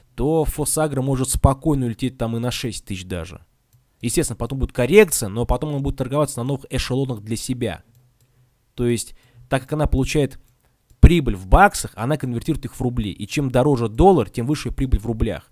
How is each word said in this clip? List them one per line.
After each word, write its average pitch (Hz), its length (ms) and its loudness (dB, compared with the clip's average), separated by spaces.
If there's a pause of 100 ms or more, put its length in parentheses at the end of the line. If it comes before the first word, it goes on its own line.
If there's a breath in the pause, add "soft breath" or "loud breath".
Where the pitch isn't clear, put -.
(160 soft breath)
то 156 300 0
Фосагро 147 560 -2
может 131 280 0
спокойно 135 580 2
улететь 127 300 -4
там 113 180 -4
и 117 40 -4
на 120 120 -4
шесть - 340 -8
тысяч 92 200 -8
даже. 87 400 -10 (560)
Естественно, 123 360 -2
потом 131 220 -6
будет 123 120 -2
коррекция, 139 580 4
но 117 160 -4
потом 143 300 -2
он 139 80 -4
будет 135 140 -4
торговаться 135 420 -2
на 117 60 -4
новых 139 260 -4
эшелонах 131 500 -4
для 110 140 -6
себя. 117 480 -6 (920)
То 120 120 -2
есть, 117 260 -2 (360 soft breath)
так 135 140 0
как - 100 -10
она 151 140 2
получает 135 520 0 (640)
прибыль 139 320 6
в 92 120 -12
баксах, 165 480 4
она 120 200 -2
конвертирует 127 480 -4
их 123 120 -10
в - 60 -8
рубли. 120 300 -2
И - 160 -10
чем 139 240 -2
дороже 123 380 2
доллар, 143 400 4
тем 120 180 -6
выше 143 240 -4
прибыль 131 300 0
в - 40 -12
рублях. 113 460 -4